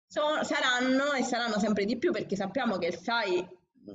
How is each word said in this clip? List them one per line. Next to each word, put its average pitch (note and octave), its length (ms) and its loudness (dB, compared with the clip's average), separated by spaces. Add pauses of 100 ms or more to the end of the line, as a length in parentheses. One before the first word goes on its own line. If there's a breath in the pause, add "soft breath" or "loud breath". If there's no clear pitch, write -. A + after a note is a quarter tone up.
so-, D#4+ 380 0
saranno, C4 680 2
e B3+ 80 0
saranno A3+ 360 0
sempre G#3 280 2
di A#3+ 100 -2
più E4+ 160 0
perché G3+ 240 -4
sappiamo G3+ 400 -2
che E3+ 120 -2
il E3+ 100 -4
sai G3 600 -2 (360)